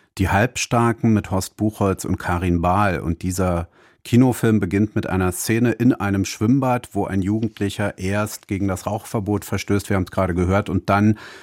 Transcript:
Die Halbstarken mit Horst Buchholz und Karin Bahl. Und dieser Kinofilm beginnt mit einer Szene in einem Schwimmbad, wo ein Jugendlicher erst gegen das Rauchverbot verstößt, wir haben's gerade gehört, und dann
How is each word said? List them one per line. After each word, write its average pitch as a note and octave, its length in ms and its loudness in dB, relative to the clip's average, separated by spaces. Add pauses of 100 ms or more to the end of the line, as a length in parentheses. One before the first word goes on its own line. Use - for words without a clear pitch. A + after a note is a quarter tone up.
(180)
Die F#2 100 0
Halbstarken A#2 840 2
mit G2+ 160 0
Horst F#2+ 260 -4
Buchholz G#2 480 0
und G2 140 -2
Karin F2 420 0
Bahl. F2+ 400 2
Und D#2+ 220 -4
dieser F2+ 460 -2 (360)
Kinofilm A#2 560 4
beginnt G2 360 0
mit G#2 100 -2
einer F#2 260 0
Szene A#2 400 0
in A#2+ 220 4
einem G2 320 0
Schwimmbad, B2+ 680 0
wo G2+ 140 -2
ein F#2+ 160 -2
Jugendlicher G#2 760 -2
erst G2+ 520 -4
gegen G2 200 -2
das F#2 160 -4
Rauchverbot G#2 640 -4
verstößt, G2+ 420 -2
wir G2+ 80 0
haben's F#2+ 140 -2
gerade F#2 240 0
gehört, F#2 340 2
und - 220 -2
dann G#2+ 280 4 (240)